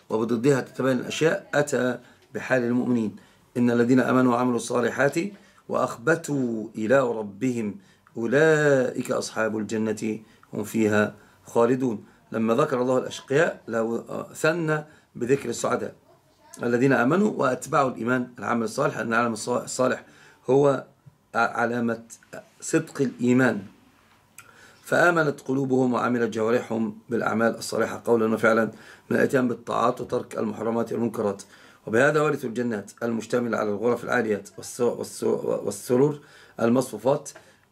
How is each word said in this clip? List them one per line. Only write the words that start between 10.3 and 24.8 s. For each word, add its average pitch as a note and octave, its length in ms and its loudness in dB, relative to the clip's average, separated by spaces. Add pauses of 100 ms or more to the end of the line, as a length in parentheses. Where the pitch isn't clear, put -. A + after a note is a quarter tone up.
هم G#2+ 100 -4
فيها G#2+ 500 2 (320)
خالدون". A#2 580 0 (280)
لما A2+ 220 0
ذكر C3+ 280 0
الله B2+ 160 2
الأشقياء، - 680 -2
لو، A2+ 280 -2
آه، - 380 -10
ثنى D#3 500 0 (300)
بذكر B2 340 0
السعداء A#2+ 460 -4 (680)
الذين A#2+ 300 4
آمنوا D3+ 440 4
وأتبعوا C3+ 540 0
الإيمان، B2 380 -2 (100)
العمل A2+ 260 -2
الصالح، C3+ 340 -2
أن A2+ 160 -2
العمل A#2 220 0
الص-، A2 120 -8
الصالح B2 560 -2 (460)
هو C#3 340 4 (500)
ع-، A2 40 0
علامة A#2 640 0 (580)
صدق - 420 -2
الإيمان. B2 600 2 (1200)